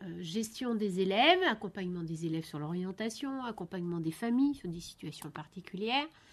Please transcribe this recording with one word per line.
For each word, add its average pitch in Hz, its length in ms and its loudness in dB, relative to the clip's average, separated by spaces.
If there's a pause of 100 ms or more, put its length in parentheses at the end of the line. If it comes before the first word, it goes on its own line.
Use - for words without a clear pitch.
euh, 175 180 -8
gestion 220 540 -2
des 202 260 2
élèves, 247 480 6
accompagnement 180 540 -2
des 165 240 -4
élèves 160 200 0
sur - 120 -8
l'orientation, 190 840 -4
accompagnement 175 560 -4
des 160 100 0
familles 247 460 4
sur - 120 -8
des 170 120 -4
situations - 500 -10
particulières, 208 800 -2 (260)